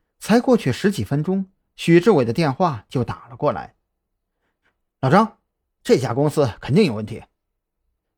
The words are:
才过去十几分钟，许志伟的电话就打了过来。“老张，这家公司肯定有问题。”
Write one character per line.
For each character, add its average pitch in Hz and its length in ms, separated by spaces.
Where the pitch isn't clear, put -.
才 220 180
过 247 180
去 139 140
十 202 200
几 196 120
分 143 220
钟， 190 220
许 170 260
志 226 100
伟 143 140
的 113 80
电 147 200
话 147 360
就 127 140
打 - 260
了 123 80
过 143 140
来。 76 240
“老 131 100
张， 202 280
这 208 160
家 113 160
公 147 140
司 139 320
肯 127 140
定 214 100
有 123 100
问 107 100
题。” 107 200